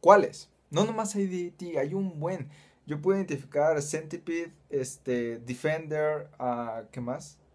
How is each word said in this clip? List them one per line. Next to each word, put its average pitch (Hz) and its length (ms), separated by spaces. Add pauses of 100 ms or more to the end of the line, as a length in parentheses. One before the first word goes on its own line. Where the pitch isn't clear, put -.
¿Cuáles? - 480 (200)
No 160 140
nomás 220 320
hay 196 120
de 180 200
E 175 40
T, 165 280
hay 147 140
un 190 260
buen. 160 300 (360)
Yo 147 160
puedo 190 160
identificar 151 640
Centipede, 165 720 (160)
este, 123 720
Defender, 151 960
ah, 120 540
¿qué - 80
más? 123 400 (160)